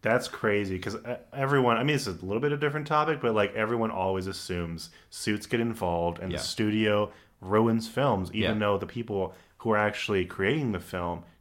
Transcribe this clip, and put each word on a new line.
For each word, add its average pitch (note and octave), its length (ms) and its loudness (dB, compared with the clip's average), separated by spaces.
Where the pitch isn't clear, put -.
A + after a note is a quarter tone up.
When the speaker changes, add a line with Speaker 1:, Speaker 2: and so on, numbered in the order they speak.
Speaker 1:
that's A2+ 240 2
crazy G#2 540 0
'cause, A#2 160 -6
uh, A#2+ 220 -8
everyone, C3+ 440 4
I A#2+ 80 2
mean, D3 100 4
it's B2+ 140 -2
a - 20 -4
little F#2 300 -2
bit D3 100 0
of D3 80 -2
a - 20 -4
different D3+ 280 -2
topic, D3+ 320 2
but, A#2 160 2
like, G2+ 180 2
everyone A2 380 0
always F#2+ 340 0
assumes F2 640 -6
suits - 360 -2
get A#2 140 0
involved E2+ 580 0
and F2+ 140 -6
Speaker 2:
Yeah. E2+ 60 -4
Speaker 1:
the - 60 -6
studio G#2+ 680 2
ruins A2+ 460 4
films, A2 480 0
even G#2 240 0
Speaker 2:
Yeah. G#2 80 2
Speaker 1:
though G2+ 120 4
the G2 80 -6
people G2+ 460 -4
who A2+ 120 -2
are G#2+ 60 4
actually G#2 480 2
creating A2 480 0
the F2+ 80 -2
film F2 420 -4